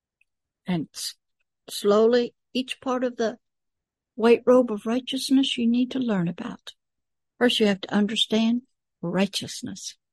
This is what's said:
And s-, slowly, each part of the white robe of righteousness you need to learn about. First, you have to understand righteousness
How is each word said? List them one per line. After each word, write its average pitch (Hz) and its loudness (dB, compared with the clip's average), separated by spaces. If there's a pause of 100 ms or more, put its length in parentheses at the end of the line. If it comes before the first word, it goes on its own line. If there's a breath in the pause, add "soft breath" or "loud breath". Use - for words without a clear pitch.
(680)
And 175 -2
s-, - -10 (540)
slowly, 226 2 (200)
each 254 -6
part 254 -4
of 247 -6
the 233 -4 (760)
white 233 4
robe 247 6
of 208 -8
righteousness 262 0
you 233 0
need 247 0
to 262 -4
learn 208 0
about. - -10 (680)
First, 240 2
you 214 4
have 196 0
to - -6
understand 220 0 (400)
righteousness 190 -6 (160)